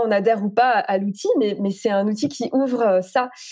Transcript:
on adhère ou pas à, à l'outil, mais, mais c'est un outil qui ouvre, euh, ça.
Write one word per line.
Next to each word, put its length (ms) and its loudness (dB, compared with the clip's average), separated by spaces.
on 80 0
adhère 320 2
ou 60 0
pas 220 2
à, 100 2
à 160 0
l'outil, 320 -4
mais, 220 0
mais 100 -2
c'est 200 -2
un 180 2
outil 220 -2
qui 240 -6
ouvre, 260 0
euh, 220 4
ça. 260 -2